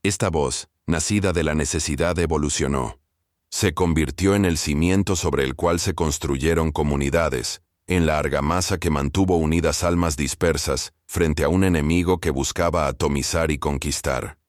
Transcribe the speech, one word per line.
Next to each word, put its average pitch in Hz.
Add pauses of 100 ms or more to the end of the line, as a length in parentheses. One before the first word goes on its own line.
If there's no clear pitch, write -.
Esta 101
voz, 71 (180)
nacida 92
de 82
la 76
necesidad, 78
evolucionó. 71 (500)
Se 95
convirtió 82
en 101
el 82
cimiento 90
sobre 69
el 65
cual 85
se 92
construyeron 78
comunidades, 71 (240)
en 87
la 76
argamasa 73
que 85
mantuvo 78
unidas 80
almas 85
dispersas 73 (140)
frente 78
a 73
un 92
enemigo 87
que 82
buscaba 78
atomizar 71
y 73
conquistar. 71 (100)